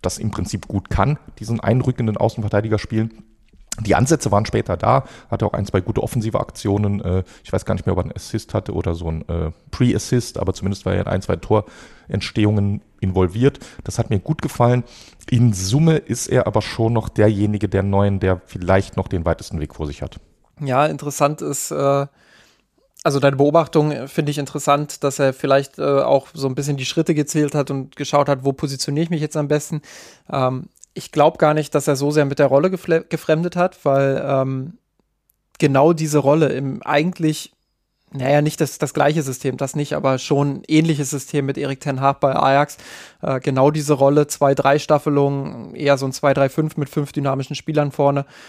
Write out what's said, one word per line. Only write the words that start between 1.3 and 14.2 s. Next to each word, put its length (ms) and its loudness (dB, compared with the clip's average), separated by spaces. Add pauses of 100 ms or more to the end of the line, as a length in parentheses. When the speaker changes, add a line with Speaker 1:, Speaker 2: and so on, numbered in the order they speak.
Speaker 1:
diesen 200 -4
einrückenden 560 0
Außenverteidiger 640 0
spielen. 440 -4 (580)
Die 120 2
Ansätze 380 2
waren 140 2
später 320 -2
da, 260 2 (260)
hatte 160 -2
auch 80 -2
ein, 120 -2
zwei 160 0
gute 200 -4
offensive 380 -2
Aktionen. 640 -2
Äh, 220 0 (200)
ich 80 -20
weiß 140 -2
gar 80 0
nicht 120 -6
mehr, 80 0
ob 60 -2
er 60 0
einen 100 -10
Assist 380 -8
hatte 200 -4
oder 220 -2
so 160 -6
ein, 160 -6
äh, 240 -4 (200)
Pre-Assist, 680 0
aber 140 -2
zumindest 320 -6
war 80 0
er 80 0
in 60 -6
ein, 140 -2
zwei 140 -4
Torentstehungen 1500 -2 (200)
involviert. 580 2 (240)
Das 160 -6
hat 100 -2
mir 100 0
gut 220 -4